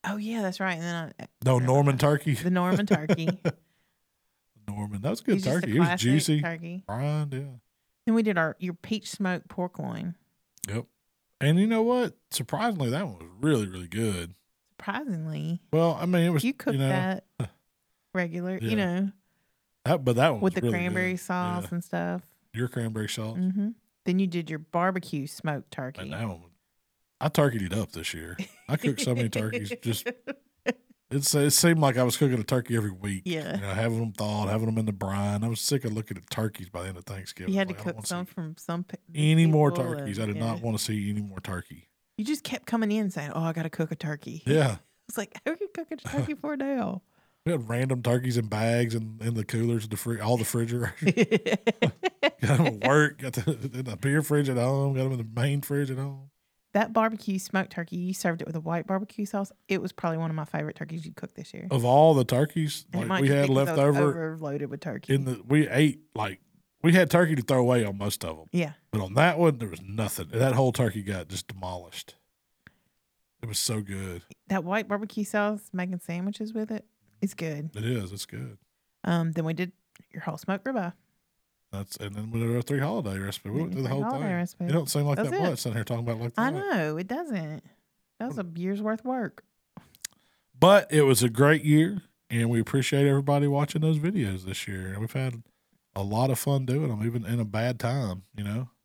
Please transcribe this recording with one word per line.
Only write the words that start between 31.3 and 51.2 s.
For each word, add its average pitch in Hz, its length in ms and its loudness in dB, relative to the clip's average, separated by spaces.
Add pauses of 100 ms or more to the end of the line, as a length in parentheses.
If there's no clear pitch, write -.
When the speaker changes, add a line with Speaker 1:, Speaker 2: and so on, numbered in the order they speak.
Speaker 2:
it 143 160 4
seemed 165 280 6
like 135 180 4
I 127 60 4
was 120 140 2
cooking 127 220 4
a 104 40 -4
turkey 120 320 0
every 104 160 0
week. 98 340 -6
Speaker 1:
Yeah. 156 300 -4
Speaker 2:
You 98 60 -4
know, 98 120 -6
having 113 260 0
them 113 140 -2
thawed, 104 360 -2
having 110 160 0
them 113 120 0
in 110 80 0
the 107 80 0
brine. 101 500 -2
I 117 40 0
was 113 140 -4
sick 135 240 0
of 107 80 -2
looking 107 240 -6
at - 120 -18
turkeys 104 400 -4
by 87 140 -8
the 92 60 -8
end 90 80 -10
of 85 80 -18
Thanksgiving. 95 480 -8
Speaker 1:
You 196 60 0
had 190 100 0
to 185 60 -8
Speaker 2:
Like, 208 60 -14
I - 20 -12
don't - 40 -4
Speaker 1:
cook 170 100 -6
Speaker 2:
wanna 202 100 -10
Speaker 1:
some 180 180 -6
Speaker 2:
see - 80 -20
Speaker 1:
from 160 240 -10
some 175 260 -6
pe-, - 140 -12 (180)
Speaker 2:
any 156 300 6
more 151 260 6
Speaker 1:
people - 120 -2 (120)
Speaker 2:
turkeys. 104 220 -6
Speaker 1:
and, 110 120 -2
Speaker 2:
I 104 40 -2
did 104 80 -4
not 113 160 -2
Speaker 1:
yeah. 113 60 -6
Speaker 2:
wanna 113 160 -2
see 104 300 -2
any 104 120 -2
more 98 180 -10
turkey. - 480 -10 (300)
Speaker 1:
You 214 80 -4
just 294 180 -4
kept - 220 -8
coming 226 260 0
in 214 180 0
saying, 147 240 -6
"Oh, 165 100 -2
I 165 100 0
gotta 160 160 -4
cook 160 220 -2
a 160 40 -4
turkey." 151 500 -8
Speaker 2:
Yeah. 135 360 4
Speaker 1:
<laughs> - 280 -20
It's - 80 -8
like, 202 280 -8
"Who 294 60 0
are 330 80 -4
you 403 140 -4
cooking 320 300 -10
a - 60 -10
Speaker 2:
<laughs> - 0 -
Speaker 1:
turkey 294 260 -2
for 294 200 -6
now?" 262 460 -4 (440)
Speaker 2:
We 165 60 2
had 123 160 -2
random 123 340 0
turkeys 123 360 2
in 113 100 0
bags 117 480 2
and 110 260 -6
in 117 120 -2
the 110 100 -2
coolers, 117 440 0
the 104 100 -4
fri-, 117 240 -6
all 117 160 2
the 113 60 0
refrigerators. 117 680 0
Speaker 1:
<laughs> - 1300 0